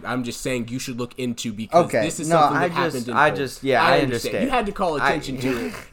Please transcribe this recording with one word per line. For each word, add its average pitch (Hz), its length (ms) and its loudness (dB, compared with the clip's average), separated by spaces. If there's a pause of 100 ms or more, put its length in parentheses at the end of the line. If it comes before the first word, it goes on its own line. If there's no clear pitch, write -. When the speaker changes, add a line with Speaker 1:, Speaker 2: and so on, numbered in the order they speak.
Speaker 1:
I'm 123 180 -4
just 117 180 -8
saying 123 280 -4
you 123 100 -6
should 127 200 -8
look 120 200 -8
into 120 340 -4
because 113 340 2
Speaker 2:
Okay, 120 180 0
Speaker 1:
this 104 160 -4
is 151 80 -4
Speaker 2:
no, 165 80 4
Speaker 1:
something 147 240 4
that 175 100 2
Speaker 2:
I 170 40 -6
Speaker 1:
happened 151 180 0
Speaker 2:
just, 123 160 -4
Speaker 1:
in 120 60 -2
Speaker 2:
I 120 40 2 (120)
Speaker 1:
Poland. - 60 -2
Speaker 2:
just, 139 280 -6
yeah, 127 180 4
Speaker 1:
I - 40 4 (100)
Speaker 2:
I - 40 4
Speaker 1:
understand. 147 40 2
Speaker 2:
understand. 120 400 -2
Speaker 1:
You 277 60 0
had 233 160 0
to 202 60 -4
call 165 280 -2
Speaker 2:
I 131 80 2
Speaker 1:
attention 139 300 -4
to 127 280 -2
Speaker 2:
<laughs> - 0 -
Speaker 1:
it. - 80 -10 (180)